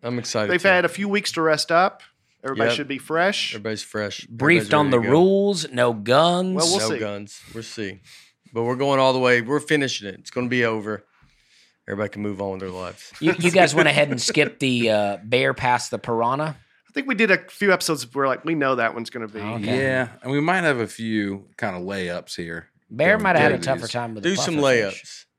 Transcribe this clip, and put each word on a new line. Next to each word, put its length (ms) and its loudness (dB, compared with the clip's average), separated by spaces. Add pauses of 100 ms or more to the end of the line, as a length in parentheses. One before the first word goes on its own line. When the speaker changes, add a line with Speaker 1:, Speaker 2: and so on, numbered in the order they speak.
Speaker 1:
I'm 160 -4
excited 320 -2
Speaker 2:
They've 100 2
Speaker 1:
too. 60 2
Speaker 2:
had 180 4
a 40 2
few 200 -6
weeks 240 -2
to 80 -2
rest 300 2
up. 320 2 (400)
Everybody 260 0
Speaker 1:
Yep. 80 0
Speaker 2:
should 100 -6
be 120 -8
fresh. 560 -2
Speaker 1:
Everybody's 260 -8
fresh. 460 -8
Speaker 3:
Briefed 400 4
Speaker 1:
Everybody's 80 2
Speaker 3:
on 100 4
Speaker 1:
ready 120 2
Speaker 3:
the 40 4
Speaker 1:
to 60 -2
go. 40 4
Speaker 3:
rules, 600 4
no 220 2
guns. 640 2
Speaker 2:
Well, 120 0
we'll 120 0 (100)
Speaker 1:
No 60 -
Speaker 2:
see. 40 -6
Speaker 1:
guns. 420 -10 (120)
We'll 100 -12
see. 360 -10 (540)
But 100 -2
we're 120 -2
going 240 2
all 120 6
the 80 2
way. 220 4
We're 180 -2
finishing 480 -2
it. 120 -12
It's 100 -18
gonna 180 -6
be 160 0
over. 400 -2 (840)
Everybody 220 -4
can 120 -12
move 200 -6
on 100 -4
with 80 -8
their 100 -10
lives. 500 -14
Speaker 3:
You, 200 2
you 100 2
guys 240 4
went 160 4
ahead 220 2
and 100 -4
skipped 380 0
the, 320 2
uh, 320 0
bear 320 0
past 340 0
the 80 -6
piranha. 580 -4 (320)
Speaker 2:
I 60 -20
think 140 -6
we 80 -2
did 160 4
a 60 6 (120)
few 240 2
episodes 400 -2
where, 140 0
like, 180 -2
we 100 -2
know 200 2
that 180 0
one's 160 -8
gonna 180 -10
be. 120 -12
Speaker 3:
Okay. 420 -4
Speaker 4:
Yeah, 280 0 (120)
and 100 -8
we 80 0
might 240 0
have 160 0
a 80 -2
few 680 -4
kinda 220 -6
layups 560 -6
here. 340 -12 (200)
Speaker 3:
Bear 280 0
Speaker 4:
Going 60 -4
Speaker 3:
might 120 0
have 60 4
had 120 4
a 20 0
Speaker 4:
through 80 -6
Speaker 3:
tougher 180 -2
Speaker 4:
these. 100 -8
Speaker 3:
time 220 -6
with 100 -12
Speaker 1:
Do 60 0
Speaker 3:
the 80 0
Speaker 1:
some 200 -2
Speaker 3:
pufferfish. 340 2
Speaker 1:
layups. 320 -16 (160)